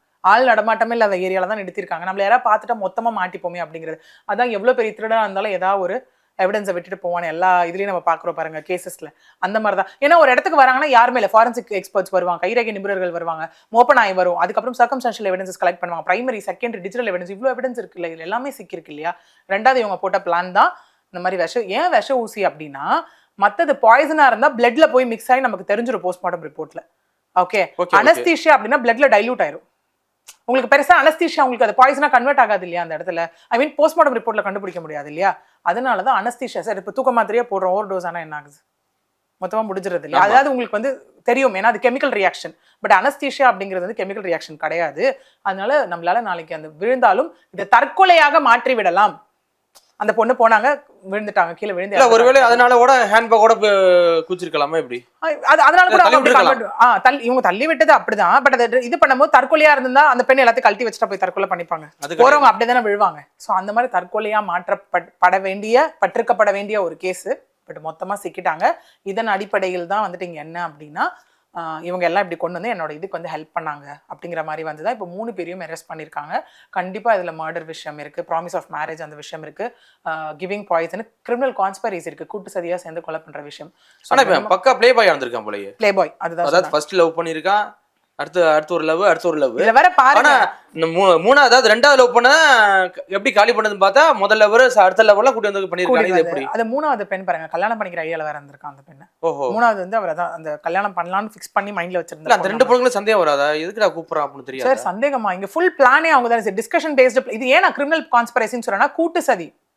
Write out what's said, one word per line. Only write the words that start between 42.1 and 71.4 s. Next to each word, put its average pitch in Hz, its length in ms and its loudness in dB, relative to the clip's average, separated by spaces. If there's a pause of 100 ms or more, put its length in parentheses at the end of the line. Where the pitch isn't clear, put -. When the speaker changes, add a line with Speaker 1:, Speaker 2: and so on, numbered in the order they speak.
Speaker 1:
ரியாக்ஷன். 170 360 -4 (320)
But - 40 4
அனஸ்தீசியா 269 600 2
அப்படிங்கிறது 190 340 -6
வந்து 214 180 -8
கெமிக்கல் 196 280 -10
ரியாக்ஷன் 156 260 -8
கிடையாது. 165 640 -4 (200)
அதனால 202 460 -2
நம்மளால 175 340 -4
நாளைக்கு 170 340 -8
அந்த 156 220 -14
விழுந்தாலும் 240 580 0 (160)
இதை 196 240 -10
தற்கொலையாக 320 640 4
மாற்றி 247 360 2
விடலாம். 196 500 0 (720)
அந்த 208 180 -2
பொண்ணு 226 200 0
போனாங்க, 240 500 2 (280)
விழுந்துட்டாங்க, 202 420 -2
கீழே 202 200 -8
விழுந்து 190 220 -6
Speaker 2:
இல்ல, 247 140 6
ஒருவேளை 247 320 6
Speaker 1:
இறந்துட்டாங்க. 247 40 6
Speaker 2:
அதனால 247 300 6
கூட 247 300 6
ஹேண்ட்பேக் 220 340 2
கூட 226 140 6
பு-, 180 760 4
குச்சிருக்கலாமா 160 480 -4
எப்படி? 123 320 -6 (160)
Speaker 1:
ஆ, 320 40 -2
அது, 311 340 2
அதனால 359 280 6
கூட - 0 -
Speaker 2:
இல்ல, 359 140 6
தள்ளி 311 120 4
Speaker 1:
அவங்க - 20 8
அப்படி 269 120 4
Speaker 2:
விட்டுருக்கலாம். 247 400 2
Speaker 1:
convert-, - 140 0
ஆ, 233 140 6
தள்ளி, 269 260 2
இவங்க 247 180 0
தள்ளி 202 240 0
விட்டது 311 280 2
அப்படிதான். 208 500 2
But 254 180 2
அது 240 200 0
இது 240 240 -4
பண்ணும்போது 269 320 4
தற்கொலையா 302 340 4
இருந்தா 262 340 4
அந்த 247 180 2
பெண்ணை 262 220 4
எல்லாத்தையும் 233 160 2
கழட்டி 240 240 2
வச்சுட்டா 214 240 -4
போய் 196 80 -8
தற்கொலை 190 320 -4
பண்ணிப்பாங்க. 165 400 -8 (100)
Speaker 2:
அது 151 160 -10
கிடையாது. 160 80 6
Speaker 1:
போறவங்க 277 260 6
அப்படிதானே 233 340 0
விழுவாங்க. 202 340 -2 (180)
So, - 200 -6
அந்த 196 180 -6
மாதிரி 240 240 -2
தற்கொலையா 214 420 -4
மாற்றப்பட, 180 680 -6 (120)
பட 185 200 4
வேண்டிய, 214 640 -2
பட்டிருக்கப்பட 220 460 0
வேண்டிய 202 320 -4
ஒரு 165 140 -8
கேஸ். 185 320 -8 (380)
But 156 160 -18
மொத்தமா 160 300 -10 (100)
சிக்கிட்டாங்க. 180 480 -4 (300)
இதன் 208 260 -6
அடிப்படையில் 190 600 -6
தான் 196 240 -4
வந்துட்டு 180 100 -14
இங்க 175 180 -14
என்ன 165 280 -12
அப்படின்னா, 151 400 -10 (480)